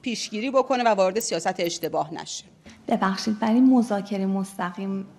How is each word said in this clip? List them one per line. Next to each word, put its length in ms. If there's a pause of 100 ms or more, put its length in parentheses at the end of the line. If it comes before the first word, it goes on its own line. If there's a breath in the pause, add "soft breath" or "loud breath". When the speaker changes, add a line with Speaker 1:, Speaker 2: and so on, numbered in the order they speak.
Speaker 1:
پیشگیری 500
بکنه 320
و 40
وارد 320
سیاست 400
اشتباه 540
نشه. 300 (440 loud breath)
Speaker 2:
ببخشید، 520
برای 200
مذاکره 680
مستقیم 800 (120)